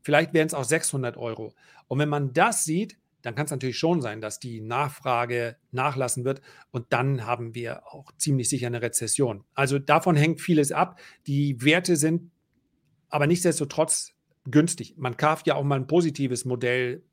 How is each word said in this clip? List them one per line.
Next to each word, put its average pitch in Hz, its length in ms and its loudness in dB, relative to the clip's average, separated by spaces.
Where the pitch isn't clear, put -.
Vielleicht 156 340 2
wären's 156 180 4
auch 135 120 -2
sechshundert 135 520 -2
Euro. 113 380 -8
Und 131 100 -2
wenn 147 120 2
man 143 220 -2
das 180 320 2
sieht, 175 360 -2
dann 120 100 -4
kann's 147 160 -4
natürlich 131 300 -4
schon 160 240 2
sein, 107 180 -6
dass 107 180 -8
die 117 220 -10
Nachfrage 120 960 -2
nachlassen 127 520 -2
wird. 135 180 -2
Und 120 220 -8
dann 131 340 0
haben 120 300 -2
wir 120 320 -8
auch - 300 -20
ziemlich 135 300 0
sicher 123 200 -2
eine 120 160 -4
Rezession. 117 600 -2
Also 139 240 0
davon 156 360 4
hängt 156 240 4
vieles 151 320 4
ab. 180 280 -2
Die 139 380 -2
Werte 175 320 4
sind 160 340 0
aber 147 160 2
nichtsdestotrotz 160 880 0
günstig. 147 500 2
Man 131 220 -6
darf 156 300 0
ja 143 80 2
auch 143 80 -4
mal 139 140 0
ein 127 100 -4
positives 143 580 0
Modell 123 560 -2